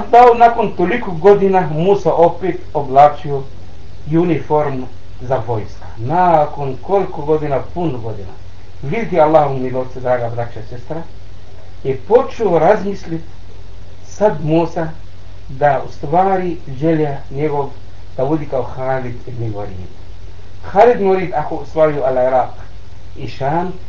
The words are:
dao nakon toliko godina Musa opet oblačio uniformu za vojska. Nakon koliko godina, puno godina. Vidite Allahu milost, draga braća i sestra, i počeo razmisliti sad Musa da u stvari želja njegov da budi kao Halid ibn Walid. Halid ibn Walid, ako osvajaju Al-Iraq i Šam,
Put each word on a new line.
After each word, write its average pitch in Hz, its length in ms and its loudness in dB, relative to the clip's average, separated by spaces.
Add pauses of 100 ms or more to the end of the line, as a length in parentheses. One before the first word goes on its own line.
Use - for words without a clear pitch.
(120)
dao 240 220 10
nakon 233 440 4
toliko 196 340 0
godina 185 600 4
Musa 165 420 2
opet 170 440 2 (160)
oblačio 139 680 4 (720)
uniformu 151 760 0 (340)
za 123 260 0
vojska. 107 380 -4 (120)
Nakon 147 840 2
koliko 185 400 0
godina, 147 380 0 (140)
puno 160 240 -2
godina. 107 340 -6 (500)
Vidite 175 380 -2
Allahu 151 380 4
milost, 127 400 -4
draga 123 320 0
braća 117 300 -4
i 113 100 -8
sestra, 156 320 -6 (840)
i 135 100 -2
počeo 202 680 2
razmisliti 180 640 2 (960)
sad 202 260 2
Musa 160 420 0 (600)
da 135 380 2
u - 40 -6
stvari 180 680 0 (220)
želja 151 380 2 (140)
njegov 143 380 -2 (480)
da 131 80 0
budi 151 200 0
kao 131 180 -2
Halid 131 520 -4 (120)
ibn 117 260 -4
Walid. 95 380 -6 (720)
Halid 226 320 6
ibn 190 140 2
Walid, 185 260 0
ako 151 200 -2
osvajaju 147 480 2
Al-Iraq 127 460 2 (680)
i 135 100 -6
Šam, 160 440 -2 (160)